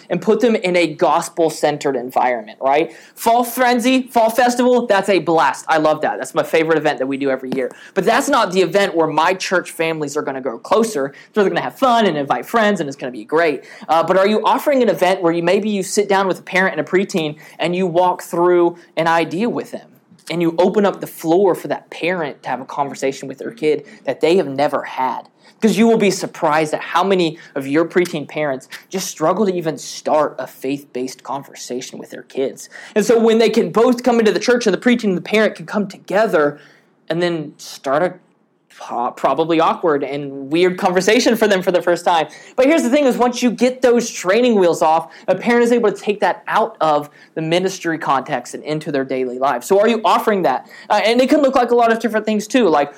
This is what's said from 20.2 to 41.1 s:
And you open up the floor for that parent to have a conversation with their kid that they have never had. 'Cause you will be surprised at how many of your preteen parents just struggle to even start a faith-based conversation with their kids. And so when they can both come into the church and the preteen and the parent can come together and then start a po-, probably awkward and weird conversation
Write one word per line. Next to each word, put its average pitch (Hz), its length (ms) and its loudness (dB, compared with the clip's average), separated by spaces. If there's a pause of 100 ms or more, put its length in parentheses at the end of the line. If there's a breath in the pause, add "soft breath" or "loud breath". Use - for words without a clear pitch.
And 170 100 -2
you 165 160 0
open 196 280 2
up 185 140 -2
the - 80 -10
floor 175 460 2
for - 140 -8
that 135 220 -8
parent 165 540 -6
to - 60 -12
have 127 120 -6
a 131 40 -14
conversation 135 640 -6
with 135 100 -12
their 120 140 -10
kid 147 340 -2 (200 loud breath)
that 127 160 -4
they 165 160 4
have 160 100 0
never 139 360 -2
had. 127 400 -6 (380 soft breath)
'Cause 196 160 2
you 233 80 4
will 226 120 4
be 196 140 2
surprised 156 640 -2
at - 80 -4
how 175 220 -2
many 185 340 0 (180 loud breath)
of 135 120 -6
your 156 180 2
preteen 170 420 -2
parents 143 400 -6 (220 loud breath)
just 185 180 -6
struggle 185 380 0
to 185 80 0
even 160 240 -4
start - 640 -2
a 127 80 -8
faith-based 135 760 -8
conversation - 760 -12
with - 100 -16
their - 140 -18
kids. - 460 -8 (260 loud breath)
And 208 100 2
so 233 140 4
when 226 180 4
they 226 120 4
can 220 200 2
both 240 320 2
come 233 180 2
into 214 120 4
the 175 80 0
church 240 260 0
and 190 80 2
the 175 60 -2
preteen 240 300 2
and 175 80 0
the 170 40 -6
parent 208 340 0
can 165 100 -16
come 202 220 -4
together 151 720 0 (520 loud breath)
and 165 120 -2
then 165 360 -4
start - 440 -4
a 180 120 -2 (600)
po-, 117 360 -6
probably 160 480 0
awkward 165 440 0
and 139 480 -8
weird 180 280 2
conversation 208 560 2